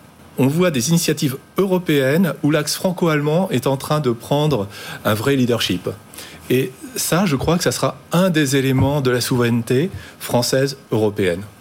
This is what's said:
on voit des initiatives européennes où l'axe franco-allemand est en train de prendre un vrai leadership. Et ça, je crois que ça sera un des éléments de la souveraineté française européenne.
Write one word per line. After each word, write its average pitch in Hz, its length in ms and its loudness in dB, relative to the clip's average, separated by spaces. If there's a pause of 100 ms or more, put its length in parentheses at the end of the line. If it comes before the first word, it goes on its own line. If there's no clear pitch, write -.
(380)
on 127 80 4
voit 170 240 2
des 131 200 -2
initiatives 151 460 0 (220)
européennes 175 760 2 (100)
où 147 80 2
l'axe 151 240 -2
franco-allemand 165 760 0
est 127 160 -2
en 135 100 2
train 151 220 -2
de 127 140 0
prendre 139 560 0 (360)
un 107 100 0
vrai 139 200 0
leadership. 113 540 0 (640)
Et 131 220 0 (240)
ça, 180 300 0
je 147 80 0
crois 160 220 0
que - 80 -2
ça 123 80 2
sera - 240 -4 (160)
un 180 180 4
des 147 240 2
éléments 135 460 2
de 127 100 2
la 123 100 2
souveraineté 123 680 2 (300)
française 135 560 0 (160)
européenne. 101 480 0 (200)